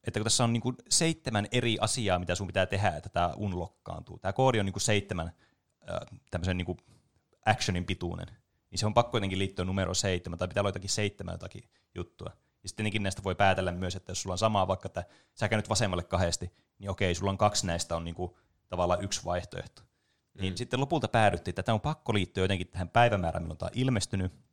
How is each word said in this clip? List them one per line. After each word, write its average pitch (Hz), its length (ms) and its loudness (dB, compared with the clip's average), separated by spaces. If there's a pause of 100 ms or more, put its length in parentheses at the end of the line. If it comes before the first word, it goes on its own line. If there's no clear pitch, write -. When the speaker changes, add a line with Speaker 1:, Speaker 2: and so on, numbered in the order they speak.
Speaker 1:
että 110 160 -2
kun 107 40 -2
tässä 117 200 4
on 117 80 4
niinku 117 220 0 (140)
seitsemän 127 640 0
eri 117 280 2
asiaa, 104 380 2
mitä 90 160 0
sun 98 120 -2
pitää 92 200 2
tehdä, 101 300 0
että - 120 -10
tää 87 260 0
unlockkaantuu. 87 840 -8
Tää 95 140 -4
koodi 127 280 4
on 98 60 0
niinku 95 140 -4
seitsemän, 92 520 0 (540)
ää, 87 140 -6 (300)
tämmösen 90 260 -2
niinku 90 200 -4 (720)
actionin 92 380 2
pituinen. 87 420 -6 (440)
Niin 98 80 -6
se 104 80 0
on 107 80 2
pakko 117 220 4
jotenkin 95 220 0
liittyä 95 260 -2
numero 92 300 0
seitsemän, 90 440 0
tai 92 100 -2
pitää 104 120 0
olla 101 80 2
jotakin 98 220 -4
seitsemän 95 440 -2
jotakin - 280 -14 (320)
juttua. - 360 -10 (320)
Ja 98 60 -12
sitten - 160 -6
tietenkin 107 180 0
näistä 98 220 -4
voi 95 100 0
päätellä 92 380 4
myös, 90 240 -4
että - 140 -12
jos 92 120 -6
sulla 92 120 -4
on 87 40 -4
samaa 104 300 2
vaikka, 92 180 -2
että - 180 -6 (300)
sä 107 140 -2
käynyt 107 200 0
vasemmalle 98 360 0
kahdesti, 90 480 0 (260)
niin 98 120 -8
okei, 95 240 2
sulla 95 160 0
on 95 80 -4
kaksi 104 280 2
näistä 85 300 -2
on 82 80 -6
niinku 87 340 -8 (300)
tavallaan 90 360 2
yksi - 200 -4
vaihtoehto. - 580 -6 (580)
Niin 95 120 -2
Speaker 2:
Mm. 87 40 -8
Speaker 1:
sitten 110 240 -2
lopulta 139 280 0
päädyttiin, 104 440 4
että 92 100 -6
tää 113 120 2
on 107 60 0
pakko 147 340 -4
liittyä 95 300 0
jotenkin 92 240 0
tähän 90 200 -6
päivämäärään, 98 540 4
milloin 80 160 -8
tää - 80 -6
on - 140 -8
ilmestynyt. 101 520 0 (200)